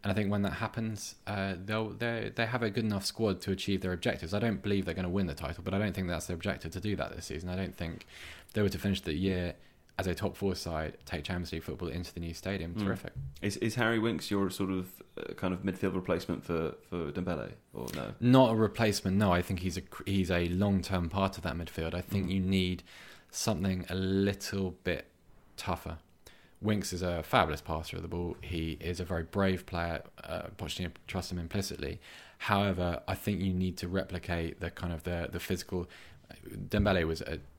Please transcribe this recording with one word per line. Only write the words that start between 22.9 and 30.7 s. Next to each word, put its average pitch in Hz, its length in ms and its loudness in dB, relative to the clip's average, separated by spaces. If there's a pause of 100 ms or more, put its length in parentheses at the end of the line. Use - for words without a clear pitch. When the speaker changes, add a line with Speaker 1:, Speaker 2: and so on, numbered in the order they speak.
Speaker 1:
something 92 600 0
a 87 40 0
little 98 760 2 (140)
bit 85 240 -2 (500)
tougher. 82 400 -4 (640)
Winks 104 300 2
is 87 100 -2
a 85 220 0
fabulous 78 360 4
passer 80 360 -4
of 85 60 -6
the 85 60 -8
ball. 87 320 -2
He 80 400 -2
is 87 200 -4
a 87 40 -2
very 85 200 -2
brave 95 420 2
player. 85 380 -2 (180)
Uh, 85 200 -6 (140)
Pochettino 90 360 -4 (160)